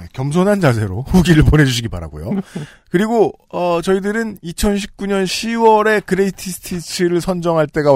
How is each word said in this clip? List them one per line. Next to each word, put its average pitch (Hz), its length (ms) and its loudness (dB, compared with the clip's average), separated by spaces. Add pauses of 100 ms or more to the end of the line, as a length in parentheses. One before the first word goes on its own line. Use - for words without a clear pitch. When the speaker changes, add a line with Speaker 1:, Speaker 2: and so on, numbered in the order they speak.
(160)
Speaker 1:
겸손한 180 460 0
자세로 110 460 0
<laughs> - 0 -
후기를 165 380 4
보내주시기 127 440 2
바라고요. 87 520 -8 (240)
Speaker 2:
<laughs> - 260 -20
Speaker 1:
그리고, 214 420 2 (180)
어, 175 320 -2
저희들은 202 600 -2
이천십구 202 640 -4
년 196 200 -2
시월에 220 760 2
그레이티 190 500 -2
스티치를 175 680 -4
선정할 170 480 0
때가 147 280 2